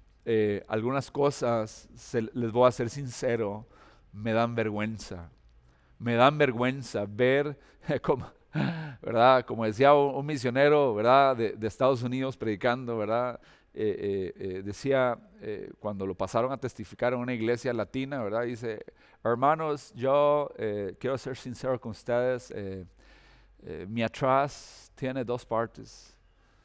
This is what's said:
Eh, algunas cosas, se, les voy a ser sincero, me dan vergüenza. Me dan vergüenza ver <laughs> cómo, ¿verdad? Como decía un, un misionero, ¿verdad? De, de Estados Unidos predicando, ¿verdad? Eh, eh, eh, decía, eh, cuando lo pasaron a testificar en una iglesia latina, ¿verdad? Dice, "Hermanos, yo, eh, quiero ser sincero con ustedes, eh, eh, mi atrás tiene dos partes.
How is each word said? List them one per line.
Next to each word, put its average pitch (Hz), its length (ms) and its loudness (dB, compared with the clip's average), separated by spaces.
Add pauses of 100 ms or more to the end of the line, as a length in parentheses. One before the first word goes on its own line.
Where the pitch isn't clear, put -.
(220)
Eh, 107 440 2
algunas 123 420 -2
cosas, 123 840 0
se, - 260 -2
les 117 300 -4
voy 123 160 6
a 123 40 8
ser 117 180 -4
sincero, 117 760 -4 (480)
me 110 200 -4
dan 117 220 2
vergüenza. 104 760 -4 (680)
Me 117 180 -2
dan 139 220 6
vergüenza 123 680 0
ver 131 500 2 (300)
<laughs> 143 140 -2
cómo, 135 300 -2 (680)
¿verdad? 120 440 6
Como 113 200 -4
decía 120 280 6
un, 143 220 4
un 139 100 -4
misionero, 139 680 2
¿verdad? 131 420 6
De, 110 180 0
de 107 140 -6
Estados 127 360 0
Unidos 131 340 -4
predicando, 117 600 -2
¿verdad? 117 420 -2 (340)
Eh, 98 640 -2
eh, 95 220 -8
eh, 98 60 -8
decía, 127 540 0 (220)
eh, - 400 -10
cuando 101 260 -6
lo 98 80 -4
pasaron 117 380 -2
a 135 60 -6
testificar 120 560 -4
en 123 60 -4
una 123 140 -4
iglesia 117 380 0
latina, 131 500 -4
¿verdad? 110 220 -2
Dice, 117 400 -8 (400)
"Hermanos, 143 720 0
yo, 143 640 2
eh, 104 420 -4
quiero 131 180 -2
ser 131 200 -8
sincero 127 420 -6
con 117 120 -10
ustedes, 123 600 -2
eh, 95 340 -8 (800)
eh, 85 240 -10
mi 113 160 -2
atrás - 880 -2
tiene 131 300 -6
dos 120 220 -6
partes. - 680 -6 (520)